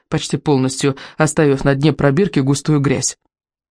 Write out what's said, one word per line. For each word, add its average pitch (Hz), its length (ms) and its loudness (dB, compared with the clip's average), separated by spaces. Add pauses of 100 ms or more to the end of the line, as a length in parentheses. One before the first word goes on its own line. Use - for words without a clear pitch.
почти - 280 -4
полностью, 135 580 0 (220)
оставив 147 460 2
на 139 120 2
дне 143 180 2
пробирки 147 460 0
густую 139 400 0
грязь. 135 380 -2 (540)